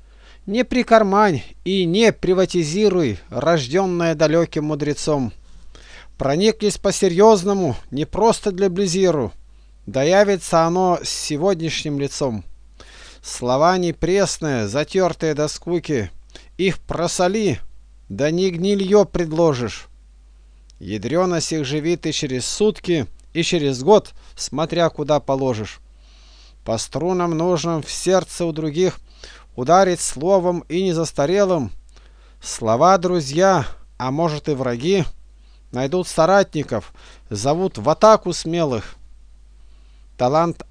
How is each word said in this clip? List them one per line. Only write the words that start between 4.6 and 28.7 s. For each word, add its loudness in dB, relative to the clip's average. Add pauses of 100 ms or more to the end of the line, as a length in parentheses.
мудрецом. -2 (880)
Проникнись 0
по-серьезному, 2 (160)
не -4
просто 0
для 0
близиру, 0 (540)
да -2
явится 2
оно 2
с -8
сегодняшним -4
лицом. -4 (800)
Слова 2
не 0
пресные, 0
затертые 0
до -2
скуки, -4 (480)
их 0
просоли, -2 (500)
да -2
не 0
гнилье 2
предложишь. -2 (920)
Ядрено -2
сих -4
живи -2
ты -4
через -4
сутки -2 (260)
и -2
через -2
год, 4 (220)
смотря -2
куда 0
положишь. -4 (840)
По -2
струнам -2
нужным 0
в -14
сердце -2
у -2
других -2 (560)